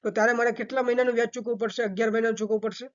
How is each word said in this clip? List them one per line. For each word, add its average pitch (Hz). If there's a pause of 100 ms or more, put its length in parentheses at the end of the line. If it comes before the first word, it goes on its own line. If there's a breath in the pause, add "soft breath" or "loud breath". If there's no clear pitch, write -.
તો 214
ત્યારે 220
મારે 233
કેટલા 240
મહિનાનું 247
વ્યાજ 233
ચૂકવવું 233
પડશે? 226
અગિયાર 214
મહિનાનું 226
ચૂકવવું 214
પડશે. 226